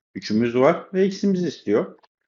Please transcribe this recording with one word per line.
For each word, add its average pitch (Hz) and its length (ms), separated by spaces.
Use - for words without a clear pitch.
Üçümüz 117 420
var 147 380
ve 190 120
x'imizi 190 420
istiyor. 143 500